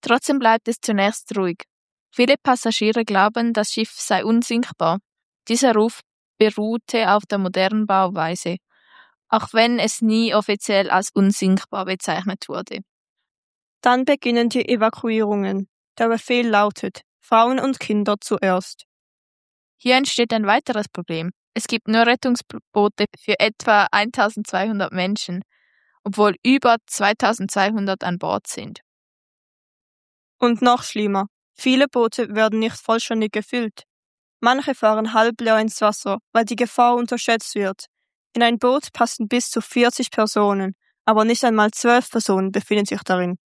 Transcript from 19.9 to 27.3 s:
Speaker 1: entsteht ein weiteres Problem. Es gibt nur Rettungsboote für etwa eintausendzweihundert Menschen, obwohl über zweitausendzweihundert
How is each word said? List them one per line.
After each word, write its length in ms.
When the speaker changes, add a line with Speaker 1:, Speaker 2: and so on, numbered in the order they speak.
Speaker 1:
entsteht 360
ein 140
weiteres 420
Problem. 420
Es 140
gibt 200
nur 200
Rettungsboote 1000
für 200
etwa 520
eintausendzweihundert 1000
Menschen, 500
obwohl 400
über 340
zweitausendzweihundert 1160